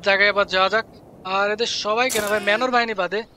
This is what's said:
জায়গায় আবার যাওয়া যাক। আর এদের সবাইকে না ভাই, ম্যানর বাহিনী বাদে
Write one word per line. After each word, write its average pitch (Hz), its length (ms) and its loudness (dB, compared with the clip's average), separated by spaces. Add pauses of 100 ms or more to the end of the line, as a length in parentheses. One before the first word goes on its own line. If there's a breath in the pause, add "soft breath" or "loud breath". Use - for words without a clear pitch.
জায়গায় 202 280 4
আবার 196 220 2
যাওয়া 190 180 4
যাক। 220 120 0 (500)
আর 196 200 0
এদের 233 140 -4 (140)
সবাইকে 233 400 0
না 202 80 -4
ভাই, 214 160 0
ম্যানর 233 280 0
বাহিনী 233 260 0
বাদে 185 200 -4 (160)